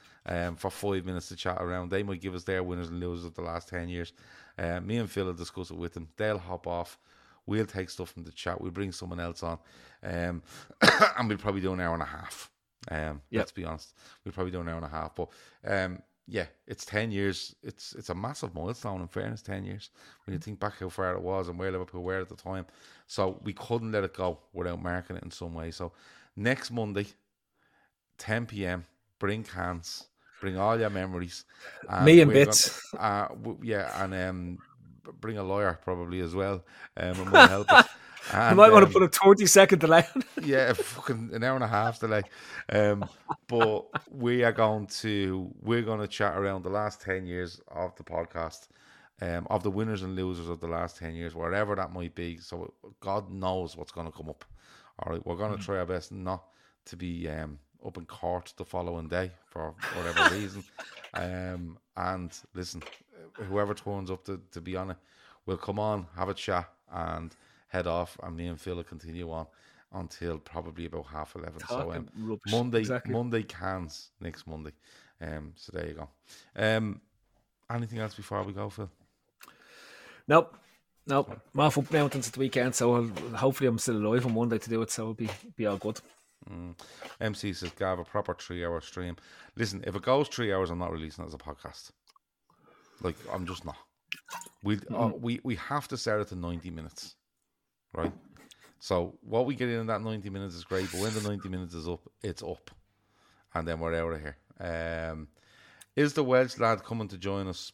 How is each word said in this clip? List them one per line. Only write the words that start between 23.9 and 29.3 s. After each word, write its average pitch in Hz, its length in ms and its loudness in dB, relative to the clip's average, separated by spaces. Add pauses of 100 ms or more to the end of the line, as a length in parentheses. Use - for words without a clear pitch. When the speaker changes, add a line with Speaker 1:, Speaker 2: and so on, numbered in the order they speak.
Speaker 1:
let 101 120 2
it 90 100 -6
go 90 240 -2 (160)
without 87 280 -4
marking 87 340 -4
it - 60 -12
in 85 80 -12
some 85 240 -10
way. 82 160 -6
So 85 220 -8 (440)
next 120 340 -2
Monday, 104 360 -2 (1120)
ten 113 280 -2
P 101 200 -4
M, 90 180 -4 (340)
bring 104 260 -2